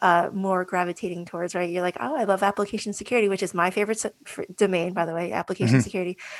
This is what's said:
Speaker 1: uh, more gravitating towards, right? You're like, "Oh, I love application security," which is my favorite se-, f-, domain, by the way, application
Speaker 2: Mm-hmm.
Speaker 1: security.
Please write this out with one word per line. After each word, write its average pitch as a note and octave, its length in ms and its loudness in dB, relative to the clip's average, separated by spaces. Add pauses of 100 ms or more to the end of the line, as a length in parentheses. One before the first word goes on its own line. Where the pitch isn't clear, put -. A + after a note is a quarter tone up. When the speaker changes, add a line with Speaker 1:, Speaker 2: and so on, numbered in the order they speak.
Speaker 1:
uh, F3 280 6
more F#3+ 340 0
gravitating F3 600 -4
towards, F3 300 -6
right? F3+ 120 -2
You're F3 140 -2
like, F3+ 180 -2
"Oh, C4+ 160 -4
I B3 100 0
love G3 180 2
application G3+ 500 -2
security," A3 340 0
which G3 140 0
is F3+ 140 -4
my F3+ 160 2
favorite G#3+ 280 0
se-, - 120 -4 (160)
f-, - 180 -8 (100)
domain, F3+ 380 2
by E3+ 120 0
the E3 100 -4
way, E3+ 160 -2
application C3+ 460 2
Speaker 2:
Mm-hmm. B2 60 6
Speaker 1:
security. F#3 340 -4 (220)